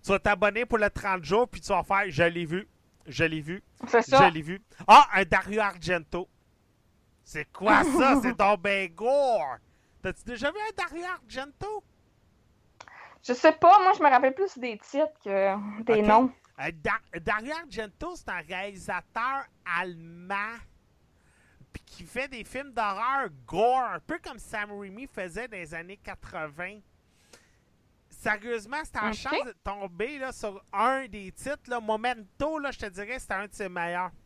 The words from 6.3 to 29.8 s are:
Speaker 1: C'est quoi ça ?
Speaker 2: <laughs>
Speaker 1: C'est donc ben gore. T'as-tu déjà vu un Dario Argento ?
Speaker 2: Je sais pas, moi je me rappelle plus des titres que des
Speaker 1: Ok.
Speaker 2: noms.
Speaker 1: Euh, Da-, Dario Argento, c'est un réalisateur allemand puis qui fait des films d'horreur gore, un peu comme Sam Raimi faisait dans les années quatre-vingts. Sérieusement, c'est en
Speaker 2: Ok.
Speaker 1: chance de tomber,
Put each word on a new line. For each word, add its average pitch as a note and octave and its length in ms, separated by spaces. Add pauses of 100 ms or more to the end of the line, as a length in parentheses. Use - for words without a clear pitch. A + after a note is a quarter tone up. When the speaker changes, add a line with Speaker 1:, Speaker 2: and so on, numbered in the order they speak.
Speaker 1:
C'est - 280
quoi G#3 320
ça ? C4+ 360
Speaker 2:
<laughs> - 20
Speaker 1:
C'est A#3+ 160
donc G3+ 240
ben G3 320
gore. A3 640 (440)
T'as-tu - 220
déjà A#3+ 280
vu F#4 60
un G#4+ 260
Dario E4+ 220
Argento ? D#4+ 760 (1400)
Speaker 2:
Je B3 100
sais D#4 180
pas, F4 320
moi F#4 120
je G4 60
me D4 80
rappelle C4 240
plus F#4+ 240
des A#3 220
titres D#4 340 (100)
que G3+ 600
des A3+ 160
Speaker 1:
Ok. G#3 80
Speaker 2:
noms. A#3+ 260 (260)
Speaker 1:
Euh, D3 140
Da-, F3+ 460
Dario G#3+ 340
Argento, D4 600
c'est - 140
un F3+ 120
réalisateur G3 1040 (200)
allemand F3+ 920 (1160)
puis - 120
qui - 180
fait B3 240
des B3+ 160
films C#4 300
d'horreur A3+ 560 (160)
gore, B3 380
un F#3+ 160
peu D#4+ 200
comme C#4 200
Sam G#3 320
Raimi G3+ 360
faisait F#3+ 400
dans A3 100
les E3 160
années E3+ 240
quatre-vingts. F3+ 840 (1300)
Sérieusement, A3 720
c'est - 160
en G#3+ 100
Speaker 2:
Ok. A3 60
Speaker 1:
chance C#4+ 300
de A#3 180
tomber, G3+ 560